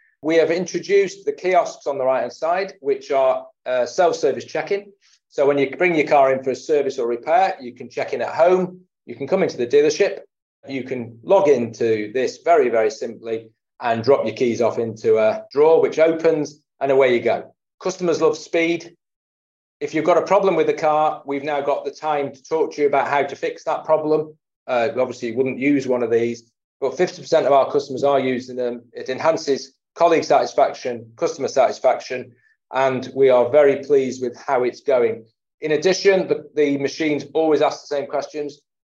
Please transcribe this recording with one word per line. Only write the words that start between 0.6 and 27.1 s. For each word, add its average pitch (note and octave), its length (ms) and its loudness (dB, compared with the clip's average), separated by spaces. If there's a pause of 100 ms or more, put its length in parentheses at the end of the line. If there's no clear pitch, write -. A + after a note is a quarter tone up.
the C#3+ 80 -2
kiosks F3 520 -2
on C#3 140 -6
the B2+ 60 -2
right-hand B2 280 -2
side, F#3 460 -4
which C3+ 320 -4
are, C3 340 0 (220)
uh, B2 180 -2
self-service C3+ 600 0
check-in. G3 460 -6 (360)
So - 180 -2
when C#3+ 140 2
you C3+ 100 0
bring F3+ 240 0
your D3+ 140 0
car C3+ 260 4
in C3 100 -4
for C3 60 -2
a B2 60 -2
service C#3 420 -2
or A#2+ 100 -2
repair, E3 520 0
you A#2+ 160 -14
can A#2+ 160 -16
check C3+ 220 -8
in B2 100 -4
at G#2+ 100 -6
home, F3+ 480 2 (240)
you A#2 80 -14
can C#3 140 -10
come F#3 160 0
into - 140 -2
the A#2+ 100 -2
dealership, D3 540 2 (460)
you C3+ 160 -8
can A#2 380 -10
log E3+ 260 2
into A2+ 640 0
this B2+ 300 -4
very, D#3 260 4
very A2 200 2
simply A2+ 640 -10 (300)
and A#2 220 -2
drop A#2+ 220 2
your G#2+ 80 -4
keys A#2 280 -2
off A2+ 180 0
into A2+ 380 0
a A2 340 0
drawer, D#3 280 4
which - 200 0
opens, D#3+ 600 0 (200)
and C#3 120 0
away C3 220 4
you F3 60 2
go. G2 340 -2 (260)
Customers F3 420 -2
love D#3 160 2
speed. E3 580 -4 (840)
If D3 140 -8
you've D#3 120 -2
got E3+ 120 4
a D#3+ 80 2
problem F#3+ 300 2
with D#3 120 2
the D3+ 60 2
car, D#3 520 0
we've C#3 180 -6
now D3 180 -4
got C#3+ 240 -4
the C#3 60 -6
time C#3+ 420 -4
to - 80 -20
talk D#3+ 320 -2
to D3+ 80 -6
you D3 60 4
about C3+ 220 0
how C#3+ 140 2
to - 120 -8
fix - 300 -8
that D3+ 180 -4
problem. D#3 520 0 (300)
Uh, A#2+ 320 0
obviously, A#2+ 320 -4
you A2 60 -8
wouldn't B2+ 240 -2
use C3+ 280 0
one B2 140 0
of A2+ 80 -2
these, A#2 400 -2 (300)
but C3+ 180 -4
fifty E3+ 240 -2